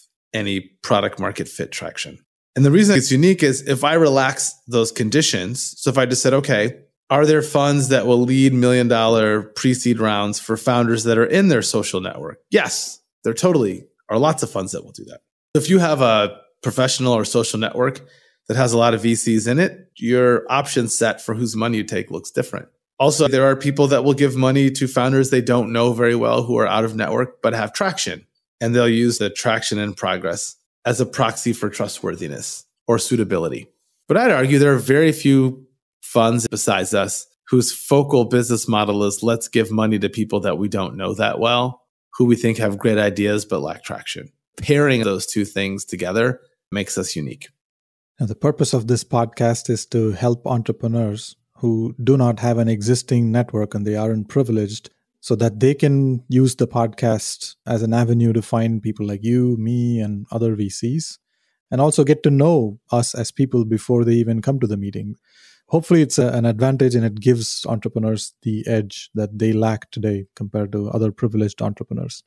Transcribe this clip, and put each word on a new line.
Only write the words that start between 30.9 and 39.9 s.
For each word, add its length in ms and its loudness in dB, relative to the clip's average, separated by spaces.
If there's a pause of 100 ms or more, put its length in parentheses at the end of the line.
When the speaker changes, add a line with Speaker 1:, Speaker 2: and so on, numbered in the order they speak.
Speaker 1:
a 60 2
proxy 460 -2
for 160 -6
trustworthiness 960 -10 (200)
or 120 2
suitability. 720 -2 (380)
But 120 2
I'd 120 4
argue 280 2
there 160 6
are 40 2
very 340 4
few 540 2 (360)
funds 440 2
besides 480 -2
us 320 -2 (220)
whose 240 2
focal 540 2
business 420 0
model 360 0
is, 180 -4
"Let's 260 -2
give 220 0
money 280 0